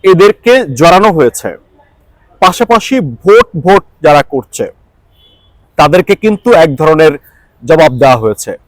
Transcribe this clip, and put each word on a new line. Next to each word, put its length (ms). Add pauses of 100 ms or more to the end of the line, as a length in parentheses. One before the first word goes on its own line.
এদেরকে 600
জড়ানো 460
হয়েছে। 460 (800)
পাশাপাশি 600
ভোট, 480 (100)
ভোট 260 (180)
যারা 220
করছে 540 (1000)
তাদেরকে 400
কিন্তু 380
এক 220
ধরনের 360 (540)
জবাব 340
দেওয়া 160
হয়েছে। 420 (100)